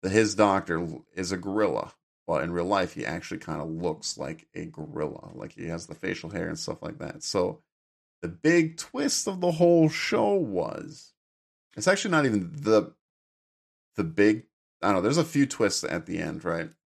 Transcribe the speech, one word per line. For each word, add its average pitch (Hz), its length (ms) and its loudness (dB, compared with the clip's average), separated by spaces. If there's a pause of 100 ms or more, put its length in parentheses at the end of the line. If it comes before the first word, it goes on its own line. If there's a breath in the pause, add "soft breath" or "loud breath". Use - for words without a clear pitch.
the, 92 80 -2
his 104 260 4
doctor 95 420 4
l-, 80 260 -8 (100)
is 90 180 -4
a 95 40 -2
gorilla, 95 560 -2 (340)
but 76 180 0
in 85 80 -4
real 87 140 -2
life, 95 280 0
he - 100 -8
actually - 360 -8
kinda 76 240 -6
looks 80 520 -6
like 78 380 -10
a 87 120 -10
gorilla. 76 680 -10
Like, - 180 -12
he - 140 -12
has 82 200 -8
the 85 80 -16
facial 92 360 -6
hair 85 160 -4
and 82 120 -6
stuff - 240 -8
like 82 160 -10
that. - 260 -12
So - 380 -2 (600)
the 175 60 -4
big 165 480 2
twist - 500 -4
of 190 140 -4
the 175 120 2
whole 165 360 8
show 208 460 0
was, - 800 -4 (600)
it's 107 120 0
actually 190 240 2
not 151 140 4
even 101 260 0
the, 90 400 2 (1040)
the 104 80 -2
big, 104 400 4 (380)
I 90 60 2
don't 98 80 4
know, 92 40 2
there's 123 180 2
a 160 60 2
few 143 220 2
twists - 360 0
at 82 240 -4
the 87 120 -6
end, 82 260 -6
right? 85 260 -4 (160)